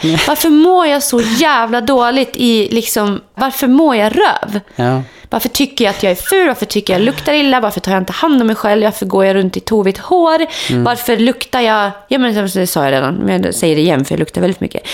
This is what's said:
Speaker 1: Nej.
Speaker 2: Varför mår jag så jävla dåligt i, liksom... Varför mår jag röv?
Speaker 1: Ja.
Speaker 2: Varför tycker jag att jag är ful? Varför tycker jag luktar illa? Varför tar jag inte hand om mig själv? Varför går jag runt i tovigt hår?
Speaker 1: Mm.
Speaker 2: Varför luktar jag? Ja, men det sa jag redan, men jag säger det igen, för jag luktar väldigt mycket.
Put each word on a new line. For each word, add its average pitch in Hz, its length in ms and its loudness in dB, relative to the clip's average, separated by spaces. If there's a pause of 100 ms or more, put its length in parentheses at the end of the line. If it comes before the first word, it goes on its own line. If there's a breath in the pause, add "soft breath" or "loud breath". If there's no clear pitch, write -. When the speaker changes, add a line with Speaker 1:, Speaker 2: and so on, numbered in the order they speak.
Speaker 1:
Nej. 160 240 0
Speaker 2:
Varför 302 220 0
mår 339 380 4
jag 285 160 0
så 240 180 0
jävla 233 600 0
dåligt 247 540 0
i, 226 360 2
liksom... 214 500 -2 (140)
Varför 262 320 -2
mår 269 280 4
jag 214 220 0
röv? 240 420 0 (160)
Speaker 1:
Ja. 127 260 0 (280 loud breath)
Speaker 2:
Varför 226 200 -2
tycker 262 360 -2
jag 196 60 2
att 196 120 -6
jag 190 80 2
är 180 40 -2
ful? 370 320 0
Varför 208 180 -2
tycker 208 280 -2
jag 185 80 2
luktar 269 320 0
illa? 277 260 2
Varför 214 200 -2
tar 190 120 -4
jag 190 100 0
inte 185 120 -6
hand 294 280 2
om 226 60 2
mig 220 80 0
själv? 214 280 0
Varför 208 220 -2
går 190 200 2
jag 190 100 2
runt 190 220 0
i - 20 -6
tovigt 196 380 0
hår? 330 400 2 (320 loud breath)
Speaker 1:
Mm. 123 140 0
Speaker 2:
Varför 233 340 -2
luktar 240 440 0
jag? 214 300 0 (160)
Ja, 262 120 0
men 214 340 0
det 185 140 -2
sa 160 160 -2
jag 135 80 0
redan, 135 240 0
men 185 280 -2
jag - 120 -4
säger 160 200 0
det 156 60 2
igen, 147 240 2
för - 80 -6
jag 160 60 -2
luktar 160 220 -4
väldigt 180 180 -2
mycket. - 220 -6 (120)